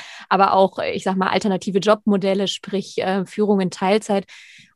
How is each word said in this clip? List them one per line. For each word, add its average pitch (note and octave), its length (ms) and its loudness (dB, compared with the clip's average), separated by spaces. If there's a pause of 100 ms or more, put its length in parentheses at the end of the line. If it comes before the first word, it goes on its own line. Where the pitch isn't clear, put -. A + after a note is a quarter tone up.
(280)
Aber F#3+ 240 4
auch, F#3+ 260 4
äh, - 140 -4
ich G3 100 -6
sag F#3+ 140 -2
mal, F#3+ 140 0
alternative F#3+ 480 -2
Jobmodelle, G3 680 2
sprich, - 520 -6
äh, F#3 280 -2
Führung G#3 340 0
in F3+ 100 0
Teilzeit. G3 560 0 (500)